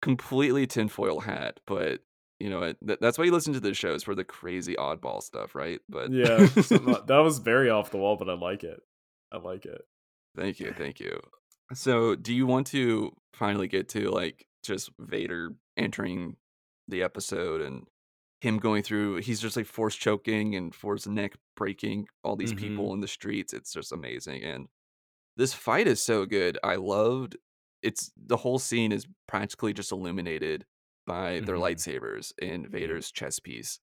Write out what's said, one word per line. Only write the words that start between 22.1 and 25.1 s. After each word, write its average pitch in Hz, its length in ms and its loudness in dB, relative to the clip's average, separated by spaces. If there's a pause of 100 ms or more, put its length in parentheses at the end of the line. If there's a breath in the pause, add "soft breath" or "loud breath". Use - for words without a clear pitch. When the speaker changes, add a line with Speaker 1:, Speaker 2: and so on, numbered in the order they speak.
Speaker 1:
all 107 120 -2
these 117 180 -2
Speaker 2:
Mm-hmm. 104 400 -4
Speaker 1:
people - 0 -
in 101 80 -4
the 95 60 -4
streets. 101 460 -6
It's - 200 -12
just - 180 -8
amazing, 65 520 -10
and 65 240 -8 (680)